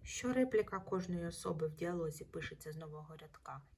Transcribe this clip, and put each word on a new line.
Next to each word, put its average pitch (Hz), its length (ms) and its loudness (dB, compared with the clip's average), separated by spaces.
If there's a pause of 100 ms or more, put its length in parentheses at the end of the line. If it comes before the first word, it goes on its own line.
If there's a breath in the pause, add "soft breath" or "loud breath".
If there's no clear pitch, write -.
що - 300 0
репліка 220 480 6
кожної 180 460 0
особи 165 420 0
в 156 60 -6
діалозі 170 500 0
пишеться 156 480 -6
з 156 40 -8
нового 156 400 -10
рядка, 139 460 -12 (160)